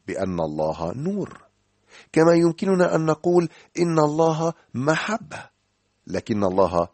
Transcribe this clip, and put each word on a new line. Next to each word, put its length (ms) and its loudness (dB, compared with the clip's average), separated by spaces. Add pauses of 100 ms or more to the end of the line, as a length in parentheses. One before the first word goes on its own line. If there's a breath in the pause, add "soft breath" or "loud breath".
بأن 340 -4
الله 560 -4
نور، 480 -8 (680 loud breath)
كما 200 6
يمكننا 600 2
أن 100 0
نقول 440 0 (300 loud breath)
إن 200 2
الله 540 2 (220 soft breath)
محبة، 640 -4 (680)
لكن 380 -4
الله 500 2